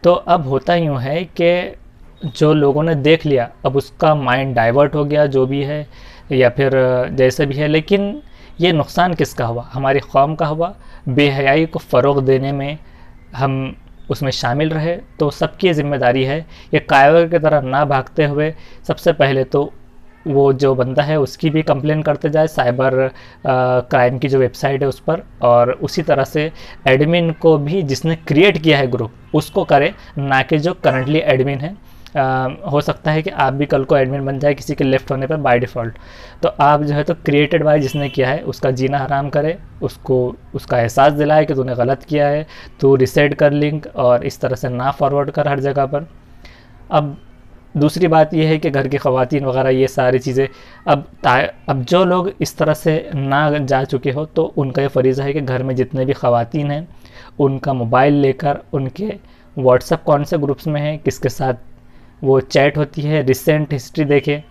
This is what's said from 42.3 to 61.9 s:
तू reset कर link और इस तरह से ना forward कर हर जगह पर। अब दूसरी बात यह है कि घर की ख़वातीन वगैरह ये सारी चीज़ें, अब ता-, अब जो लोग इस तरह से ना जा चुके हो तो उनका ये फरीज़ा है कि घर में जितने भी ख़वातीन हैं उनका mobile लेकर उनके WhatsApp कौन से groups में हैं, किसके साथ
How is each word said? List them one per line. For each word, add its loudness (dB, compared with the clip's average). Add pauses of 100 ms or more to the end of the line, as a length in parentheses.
तू 6
reset 2
कर 4
link -2 (100)
और 2
इस -8
तरह -2
से -6
ना -2
forward -2
कर -2
हर -2
जगह -2
पर। -6 (840)
अब 0 (600)
दूसरी 2
बात 4
यह 2
है 2
कि -2
घर -2
की -4
ख़वातीन 0
वगैरह 0
ये 2
सारी 0
चीज़ें, -2 (400)
अब 2 (180)
ता-, 2 (200)
अब -2
जो 2
लोग 0
इस -6
तरह 2
से -2
ना 0
जा 0
चुके -4
हो -4
तो -2 (140)
उनका -2
ये 0
फरीज़ा 0
है -4
कि -2
घर -4
में -4
जितने -2
भी -2
ख़वातीन -2
हैं -6 (520)
उनका 0
mobile 2
लेकर 0 (140)
उनके -6 (460)
WhatsApp 2
कौन 2
से -4
groups -4
में -2
हैं, -4
किसके -4
साथ -4 (680)